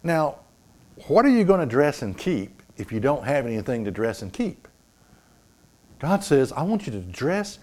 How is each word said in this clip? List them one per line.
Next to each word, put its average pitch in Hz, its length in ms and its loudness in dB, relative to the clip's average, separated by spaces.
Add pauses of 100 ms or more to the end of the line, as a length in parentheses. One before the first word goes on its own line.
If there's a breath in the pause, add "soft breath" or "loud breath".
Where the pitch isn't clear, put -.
Now, 156 340 0 (720)
what 202 180 4
are 285 40 6
you 240 140 6
gonna 175 220 4
dress 135 380 2
and 98 120 -6
keep 113 460 -4 (160)
if 101 140 -10
you 113 80 -4
don't 131 240 0
have 131 240 -2
anything 113 380 -4
to 101 60 -4
dress 113 300 -2
and 95 100 -10
keep? - 360 -6 (1300 soft breath)
God 190 240 2
says, 135 280 4
"I 143 120 -4
want 202 220 0
you 127 80 -8
to 101 60 -6
dress, 147 640 -4